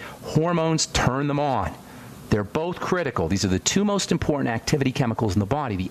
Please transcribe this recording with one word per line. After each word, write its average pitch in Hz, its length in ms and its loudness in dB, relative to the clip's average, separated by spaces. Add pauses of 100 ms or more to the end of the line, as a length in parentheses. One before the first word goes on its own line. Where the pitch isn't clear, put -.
(220)
hormones 160 640 2
turn 135 400 0
them 143 140 2
on. 117 340 0 (560)
They're 107 140 4
both 165 340 -2
critical. 139 480 0
These 196 180 0
are 202 40 2
the 95 100 4
two - 260 2
most 202 280 0
important 135 360 0
activity 131 440 0
chemicals 113 420 0
in 104 60 2
the 101 60 2
body, 127 280 0
the 92 160 -2